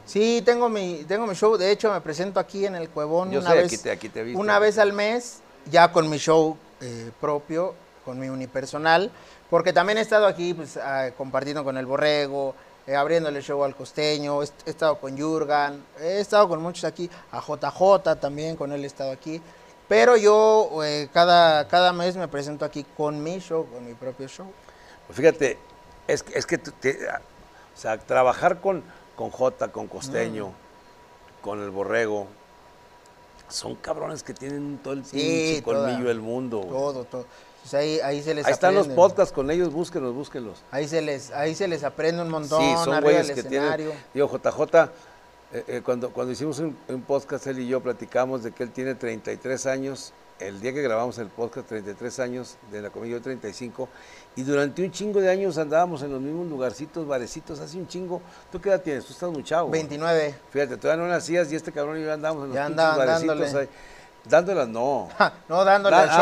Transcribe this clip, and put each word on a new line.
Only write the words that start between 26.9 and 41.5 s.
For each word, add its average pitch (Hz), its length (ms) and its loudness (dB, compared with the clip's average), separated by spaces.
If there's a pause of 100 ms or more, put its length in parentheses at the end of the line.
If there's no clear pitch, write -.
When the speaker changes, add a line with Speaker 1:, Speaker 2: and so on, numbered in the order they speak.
Speaker 2:
o - 680 -14
sea, 110 200 -4
trabajar 131 640 2
con, 185 220 -2 (320)
con 113 160 -8
Jota, 127 380 -2
con 107 180 -10
Costeño, 113 640 -6
Speaker 1:
Mm. - 960 -20
Speaker 2:
con 104 180 -6
el 101 80 -8
Borrego, 101 560 -2 (1200)
son - 280 -10
cabrones 156 460 -6
que - 120 -14
tienen 143 480 -10
todo 135 120 -8
el 135 100 -8
Speaker 1:
Sí, - 120 -10 (360)
Speaker 2:
pinche 147 100 -2
colmillo 135 360 0
Speaker 1:
toda, 123 100 -2
Speaker 2:
del 113 120 0
mundo, 117 380 -6
güey. 92 120 -8
Speaker 1:
todo, 131 340 -4
todo. 123 220 -12 (360)
Pues 131 120 -8
ahí, 156 260 0
ahí 143 220 -2
se 151 120 -2
les 143 120 -2
Speaker 2:
Ahí 139 60 4
están 185 220 4
los 202 120 6
Speaker 1:
aprende. 131 160 -4
Speaker 2:
podcasts 196 300 4
con 139 180 -2
ellos, 170 220 0
búsquenlos, 156 420 -4
búsquenlos. 127 560 -10
Speaker 1:
Ahí 143 180 -4
se 160 140 -2
les, 143 300 -6
ahí 156 220 -2